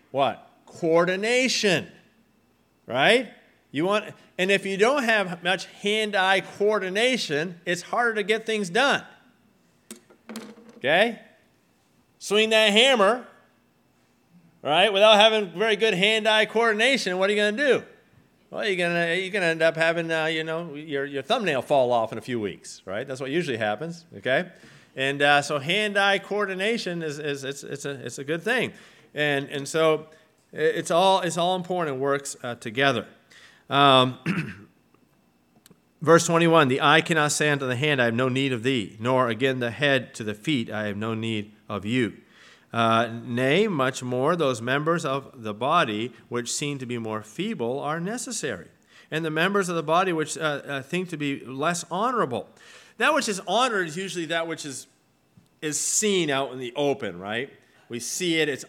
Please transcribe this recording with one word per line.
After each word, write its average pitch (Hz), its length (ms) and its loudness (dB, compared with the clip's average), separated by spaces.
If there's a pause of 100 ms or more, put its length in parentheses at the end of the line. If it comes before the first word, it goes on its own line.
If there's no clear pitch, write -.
(100)
what? 123 380 -2 (160)
Coordination. 185 1200 2 (1000)
Right? 175 420 2 (420)
You 143 140 -2
want, 202 220 0 (320)
and 185 120 0
if 196 140 2
you 196 140 -4
don't 262 240 4
have 196 400 0
much 185 240 -2
hand-eye 202 760 0 (160)
coordination, 196 1120 -2
it's 175 160 -2
harder 226 320 -2
to 214 80 -4
get 214 240 -2
things 208 240 -4
done. 226 340 2 (1700)
Okay? 190 400 2 (1000)
Swing 214 300 2
that 220 240 6
hammer, 233 540 4 (1400)
right, 170 280 4
without 208 260 8
having 214 340 6
very 208 260 0
good 214 160 2
hand-eye 214 540 4
coordination, 220 720 0
what 190 100 2
are 208 60 2
you 202 40 0
gonna 208 200 0
do? 262 260 2 (680)
Well, 220 160 -6
you're 196 100 0
gonna, 170 380 0
you're 185 160 -4
gonna 190 160 -2
end 165 160 0
up 160 140 4
having, 165 360 0
uh, 160 140 0
you 160 180 -2
know, 160 300 -6
your, 143 320 -6
your 139 160 -6
thumbnail 180 400 0
fall 131 280 2
off 113 220 0
in 113 60 -10
a - 20 -10
few 123 180 -4
weeks, - 460 -8
right? 107 240 -8
That's 127 100 -10
what 135 120 -8
usually 143 260 -2
happens, 113 480 -4 (140)
okay? 143 320 0 (440)
And, 139 280 -2
uh, 143 180 6
so 147 180 -4
hand-eye 196 600 0
coordination 190 840 -4
is, 151 160 -6
is, 143 260 -6
it's, 139 200 -10
it's - 220 -10
a, 143 60 -8
it's 127 260 -10
a 139 60 -10
good 165 180 -4
thing. 214 320 -2 (400)
And, 143 340 -2
and 139 180 -8
so 156 400 2 (460)
it's 156 380 -2
all, 185 320 4
it's 170 160 -4
all 180 180 0
important 175 380 -4
and 131 80 -6
works, 139 400 -2
uh, 120 140 -8
together. 120 500 0 (640)
Um, 131 560 6
<clears throat> 127 420 -6 (1300)
Verse 165 240 6
twenty-one, 165 400 6
"The 131 140 0
eye 156 200 6
cannot 160 300 0
say 151 180 0
unto 139 160 0
the 127 120 -2
hand, 139 260 0
I 120 40 4
have 117 80 0
no 127 140 0
need 131 240 0
of 113 120 -4
thee, 117 340 -2
nor 127 300 2
again 127 320 -2
the 120 100 -2
head 135 440 0
to 117 100 -10
the 104 100 -6
feet, 123 340 -4
I 107 200 -6
have 101 80 -6
no 110 180 -4
need 110 380 -6 (160)
of 101 180 -6
you. 117 280 0 (580)
Uh, 113 360 2 (160)
nay, 135 440 0
much 131 340 -2
more, 127 320 0
those 135 260 -2
members 151 440 -2
of 135 400 -8
the 107 100 -6
body 120 580 -2 (160)
which 120 240 -6
seem 143 260 -6
to 127 80 -10
be 120 120 -6
more 110 240 -6
feeble 143 560 -6
are 147 220 -4
necessary, 180 640 -8 (460)
and 160 120 -4
the 156 60 -4
members 180 380 0
of 175 80 -2
the 165 80 -2
body 180 280 2
which, 156 240 -2
uh, 143 300 -2
uh, 139 160 -6
think 180 280 -6
to 165 60 -8
be 143 300 -4
less 151 420 -4
honorable." 180 600 -2 (480)
That 277 180 2
which 262 140 0
is 190 180 -4
honored 208 400 0
is 151 100 -10
usually 180 300 -8
that 165 220 -4
which 156 180 -8
is, 131 220 -12 (720)
is 151 180 -4
seen 190 520 0
out 135 220 -2
in 131 60 -12
the 123 160 -10
open, 127 460 -2
right? 110 280 -6 (400)
We 120 120 -8
see 165 400 -2
it, 151 80 2
it's 131 200 -6